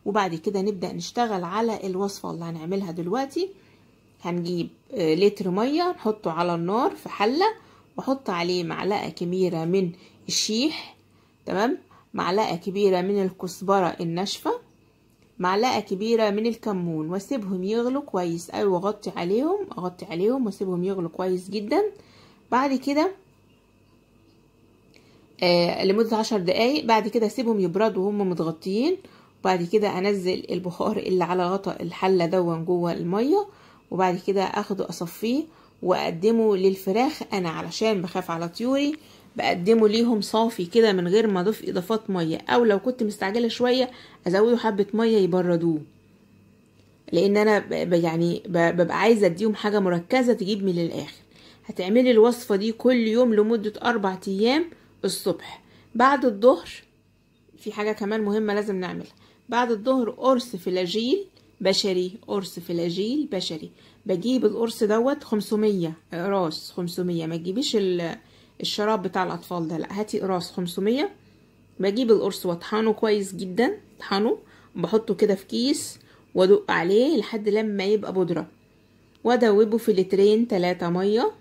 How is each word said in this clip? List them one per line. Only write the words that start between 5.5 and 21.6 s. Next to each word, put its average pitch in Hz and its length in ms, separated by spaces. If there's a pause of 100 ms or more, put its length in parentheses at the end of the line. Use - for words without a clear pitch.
نحطه 214 400
على 170 240
النار 190 400
في - 140
حلة، 262 360 (520)
واحط 262 320
عليه 175 340
معلقة 165 460
كبيرة 175 560
من 180 260 (360)
الشيح، - 680 (480)
تمام، 233 320 (360)
معلقة 180 420
كبيرة 185 460
من 196 200
الكزبرة 185 800
الناشفة، 180 500 (880)
معلقة 208 400
كبيرة 220 500
من 208 160
الكمون، 175 640
واسيبهم 196 540
يغلوا 240 380
كويس 180 480
اوي، 208 140
واغطي 196 520
عليهم، 262 520 (100)
اغطي 180 280
عليهم 220 400
واسيبهم 190 380
يغلوا 185 260
كويس 185 400
جدًا. 214 340 (680)